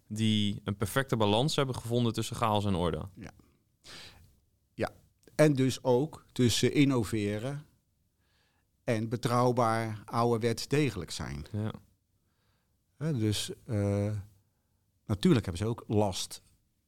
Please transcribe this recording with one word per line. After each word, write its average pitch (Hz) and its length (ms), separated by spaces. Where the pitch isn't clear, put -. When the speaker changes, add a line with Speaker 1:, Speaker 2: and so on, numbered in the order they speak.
Speaker 1:
die 107 560
een 101 140
perfecte 127 400
balans 110 380
hebben 131 200
gevonden 117 380
tussen 113 220
chaos 107 300
en 98 100
orde. 82 400
Speaker 2:
Ja. - 160
Ja. - 160
En 151 180
dus 131 300
ook 131 480
tussen 120 420
innoveren 123 920
en 113 260
betrouwbaar, 117 960
ouderwets 117 600
degelijk 135 440
zijn. 71 400
Speaker 1:
Ja. 104 200
Speaker 2:
Hè, 147 200
dus, 107 340
eh, 101 460
natuurlijk 127 400
hebben 87 120
ze 104 120
ook - 180
last 104 540